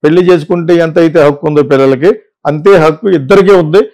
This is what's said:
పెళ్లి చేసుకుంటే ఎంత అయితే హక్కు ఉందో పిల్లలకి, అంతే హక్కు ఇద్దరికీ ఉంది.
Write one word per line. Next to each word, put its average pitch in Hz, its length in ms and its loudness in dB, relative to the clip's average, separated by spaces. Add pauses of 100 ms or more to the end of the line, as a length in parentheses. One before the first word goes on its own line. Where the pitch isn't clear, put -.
పెళ్లి 170 260 0
చేసుకుంటే 170 440 -2
ఎంత 165 240 -2
అయితే 165 220 0
హక్కు 143 260 0
ఉందో 151 160 0
పిల్లలకి, 135 560 0 (280)
అంతే 156 300 2
హక్కు 160 320 0
ఇద్దరికీ 185 440 0
ఉంది. 175 260 0 (160)